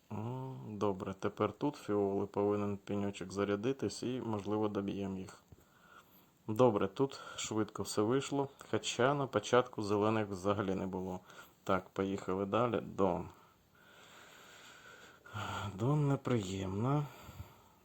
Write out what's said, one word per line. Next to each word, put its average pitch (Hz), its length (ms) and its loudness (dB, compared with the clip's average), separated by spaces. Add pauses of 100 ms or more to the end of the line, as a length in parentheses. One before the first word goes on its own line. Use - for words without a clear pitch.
(120)
М, 123 680 -8
добре, 98 360 0
тепер 104 380 0
тут 143 240 -4
фіоли, 101 500 2
повинен 101 500 0
пеньочок 101 560 -4
зарядитись 101 720 0
і, 127 180 -2
можливо, 107 480 0
доб'ємо 98 500 -4
їх. - 240 -14 (1040)
Добре, 110 400 6
тут - 320 -2 (160)
швидко 107 460 -2
все 107 200 0
вийшло, 139 460 0 (220)
хоча 123 440 2
на 143 120 0
початку 120 560 2
зелених 104 460 4
взагалі 98 460 0
не 92 120 -2
було. 92 340 -4 (440)
Так, 95 240 0
поїхали 98 580 -2
далі. 107 340 2
Дон. 87 480 0 (2500)
Дон 139 340 2
неприємна. 113 1000 0 (800)